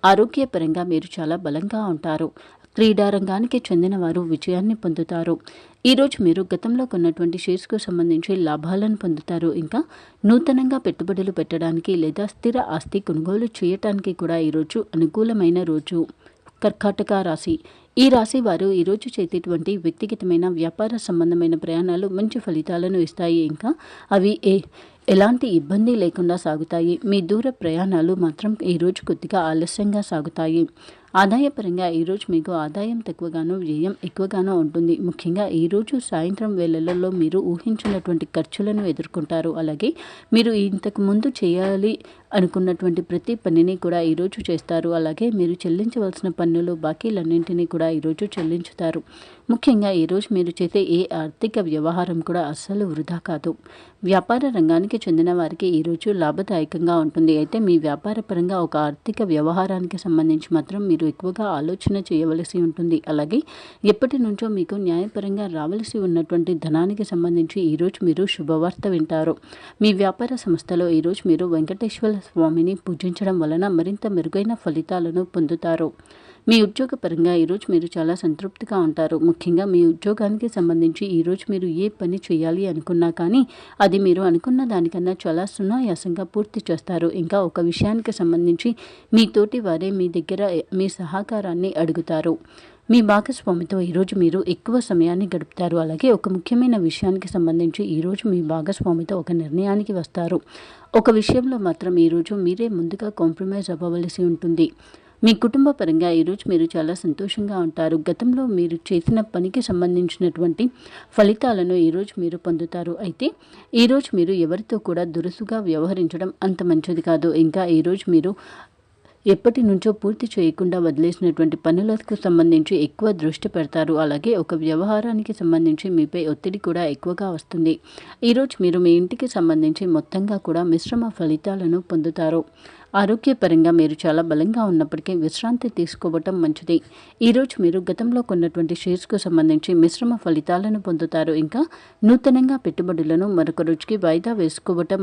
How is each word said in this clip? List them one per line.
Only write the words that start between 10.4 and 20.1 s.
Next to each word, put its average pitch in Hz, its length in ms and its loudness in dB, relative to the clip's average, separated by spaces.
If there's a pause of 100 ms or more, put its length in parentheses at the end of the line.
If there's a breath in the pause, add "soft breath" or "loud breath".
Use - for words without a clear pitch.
పెట్టుబడులు 185 520 -4
పెట్టడానికి 165 540 -2 (100)
లేదా 156 220 -2 (100)
స్థిర 240 220 -2 (200)
ఆస్తి - 300 -4
కొనుగోలు 185 420 -2 (100)
చేయటానికి 190 540 -2
కూడా 165 260 -2 (100)
ఈరోజు 156 320 -2 (140)
అనుకూలమైన 180 680 2 (100)
రోజు. 156 300 -2 (640 soft breath)
కర్కాటక 202 500 0 (140)
రాశి. 165 260 -4 (440 loud breath)
ఈ 254 160 8
రాశి 233 340 2
వారు 190 200 0 (120)
ఈరోజు 196 360 0
చేసేటువంటి 175 560 -2 (140)
వ్యక్తిగతమైన 180 600 -2 (140)